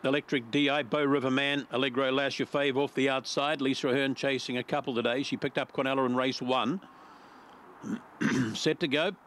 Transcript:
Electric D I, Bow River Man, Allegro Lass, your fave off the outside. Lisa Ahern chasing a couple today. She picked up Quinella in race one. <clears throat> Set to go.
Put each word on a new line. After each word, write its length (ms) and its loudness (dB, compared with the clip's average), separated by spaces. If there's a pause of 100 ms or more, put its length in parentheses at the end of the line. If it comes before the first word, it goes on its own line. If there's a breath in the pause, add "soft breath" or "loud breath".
Electric 480 0
D 180 2
I, 140 2
Bow 220 0
River 260 2
Man, 400 0
Allegro 400 0
Lass, 300 0
your 60 0
fave 280 0
off 200 0
the 140 2
outside. 520 -2
Lisa 260 0
Ahern 300 2
chasing 420 -2
a 60 -4
couple 320 -2
today. 260 0
She 140 -4
picked 220 -4
up 140 -4
Quinella 340 0
in 100 2
race 260 0
one. 380 0 (1400 loud breath)
<clears throat> 340 0
Set 260 0
to 80 0
go. 240 0 (140)